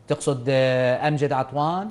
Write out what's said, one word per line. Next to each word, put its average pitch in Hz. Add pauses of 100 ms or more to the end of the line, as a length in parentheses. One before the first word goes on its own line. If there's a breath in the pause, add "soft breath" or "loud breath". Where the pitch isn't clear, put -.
تقصد، 139
آه، 127
أمجد 143
عطوان 147